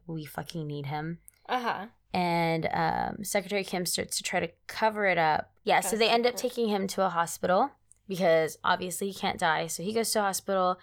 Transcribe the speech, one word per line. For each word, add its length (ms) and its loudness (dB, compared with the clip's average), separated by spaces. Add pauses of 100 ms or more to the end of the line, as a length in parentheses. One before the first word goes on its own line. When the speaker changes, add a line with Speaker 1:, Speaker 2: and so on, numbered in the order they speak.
Speaker 1:
we 180 -8
fucking 400 -8
need 220 -8
him." 320 -6 (280)
Speaker 2:
Uh-huh. 420 -4 (220)
Speaker 1:
And, 600 0
um, 500 0
Secretary 400 -2
Kim 220 -4
starts 320 -4
to 60 -6
try 160 -2
to 120 -2 (140)
cover 400 0
it 140 4
up. 340 2 (100)
Yeah, 180 4
so 100 -4
Speaker 2:
That's 80 -2
Speaker 1:
they 100 4
end 160 4
up 80 4
Speaker 2:
cool. 60 -8 (100)
Speaker 1:
taking 200 -2
him 180 0
to 180 0
a 40 0
hospital 600 0 (380)
because 560 4
obviously 480 0
he 20 -14
can't 260 -4
die. 280 2
So 160 -8
he 100 -4
goes 200 0
to 80 2
hospital. 600 0